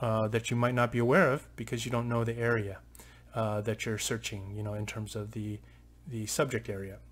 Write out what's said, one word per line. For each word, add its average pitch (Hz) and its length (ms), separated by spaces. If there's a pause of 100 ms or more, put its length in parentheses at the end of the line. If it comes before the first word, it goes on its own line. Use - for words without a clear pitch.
uh, 110 260
that 113 240
you 123 60
might 120 180
not 120 160
be 120 80
aware 135 320
of 147 240
because 117 300
you 120 60
don't 120 180
know 117 140
the 113 140
area, 117 420 (540)
uh, 107 280
that 107 240
you're 110 120
searching, 104 580
you 107 60
know, 104 120
in 104 120
terms 104 300
of 107 160
the, 107 280 (460)
the 113 200
subject 120 440
area. 98 300 (120)